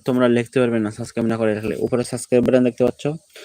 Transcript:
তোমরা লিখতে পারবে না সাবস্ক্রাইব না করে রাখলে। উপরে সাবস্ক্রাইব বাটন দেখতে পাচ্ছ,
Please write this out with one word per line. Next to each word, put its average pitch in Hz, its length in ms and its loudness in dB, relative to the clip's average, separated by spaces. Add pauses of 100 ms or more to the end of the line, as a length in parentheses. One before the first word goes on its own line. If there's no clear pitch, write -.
তোমরা 127 220 2 (100)
লিখতে 120 220 -4
পারবে 117 220 2
না 104 100 -2
সাবস্ক্রাইব 117 360 -6
না 113 100 0
করে 110 180 0
রাখলে। 107 200 -4 (100)
উপরে 120 200 0
সাবস্ক্রাইব 123 400 0
বাটন 123 200 4
দেখতে 123 200 0
পাচ্ছ, - 180 -2 (420)